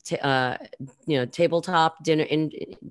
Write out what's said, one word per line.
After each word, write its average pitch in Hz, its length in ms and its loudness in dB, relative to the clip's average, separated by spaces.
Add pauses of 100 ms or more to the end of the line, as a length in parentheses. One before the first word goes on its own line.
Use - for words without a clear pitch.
t-, - 160 -6
uh, 131 360 2 (520)
you 151 100 2
know, 123 80 2
tabletop 165 800 0
dinner 156 220 2
in 151 260 0 (400)